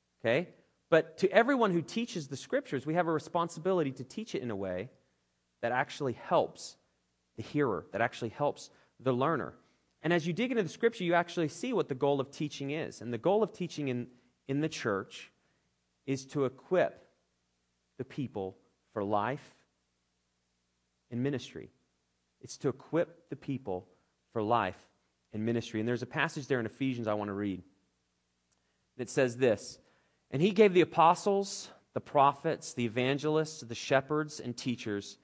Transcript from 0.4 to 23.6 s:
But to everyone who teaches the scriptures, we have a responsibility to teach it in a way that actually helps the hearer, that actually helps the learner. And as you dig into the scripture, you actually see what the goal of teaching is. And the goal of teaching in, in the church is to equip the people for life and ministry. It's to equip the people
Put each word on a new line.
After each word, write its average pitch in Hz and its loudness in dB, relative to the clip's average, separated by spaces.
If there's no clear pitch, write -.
But 160 4
to 185 4
everyone 233 4
who 170 2
teaches 185 -6
the 135 -10
scriptures, 147 -4
we 156 -2
have 175 2
a 165 2
responsibility 165 0
to 131 -10
teach - -10
it - -4
in 120 -4
a 104 -4
way 95 -4
that 117 -2
actually 131 -2
helps - 0
the 113 -8
hearer, 123 0
that 101 -2
actually 117 -2
helps - -4
the 123 0
learner. 123 -2
And 165 0
as 170 2
you 175 0
dig 240 0
into 233 0
the 160 -2
scripture, - -2
you 170 2
actually 170 0
see 254 -6
what 170 0
the 139 -4
goal 139 2
of 135 -4
teaching 139 -6
is. 151 -6
And 117 -8
the 117 -2
goal 196 2
of 202 0
teaching 151 -6
in, 123 -2
in 139 -2
the 156 0
church - -4
is 135 -4
to 139 -2
equip - 0
the 131 -6
people 101 -6
for 104 -2
life 107 -2
and 120 -4
ministry. 127 -6
It's - -16
to 143 -2
equip - -4
the 143 -10
people 101 -6